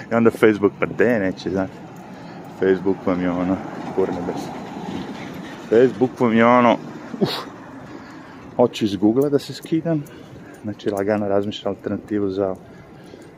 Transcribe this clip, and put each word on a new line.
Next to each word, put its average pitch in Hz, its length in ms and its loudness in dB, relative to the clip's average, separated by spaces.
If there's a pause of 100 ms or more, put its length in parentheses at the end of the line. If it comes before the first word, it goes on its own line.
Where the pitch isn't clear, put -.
(120)
I - 20 0
onda 117 160 6
Facebook, 101 500 6
pa - 60 0
de, 107 320 2
neće, 92 320 -2
znaš. 95 200 -2 (880)
Facebook 95 380 2 (100)
vam 90 140 0
je, 90 100 0
ono, 90 260 -2 (380)
kurne 90 320 0
bez. 80 160 -6 (1300)
Facebook 120 520 4
vam 117 120 2
je, 113 140 6
ono, 120 300 6 (440)
uf. - 100 2 (1300)
Hoću 120 280 2
iz 101 120 0
Google-a 113 320 4
da 139 100 2
se 131 160 -8
skidam. 160 500 -2 (580)
Znači, 107 280 -6
lagano 101 380 0
razmišljam 101 460 -2
alternativu 101 560 -4
za, 95 240 -2 (840)